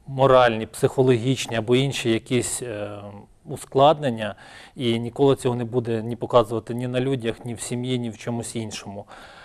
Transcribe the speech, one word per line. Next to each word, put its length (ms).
моральні, 580
психологічні 920
або 200
інші 360
якісь, 500
е, 380
ускладнення, 880
і 240
ніколи 360
цього 200
не 100
буде 380
ні 120
показувати 580
ні 140
на 120
людях, 460
ні 80
в 60
сім'ї, 400
ні 100
в 80
чомусь 380
іншому. 500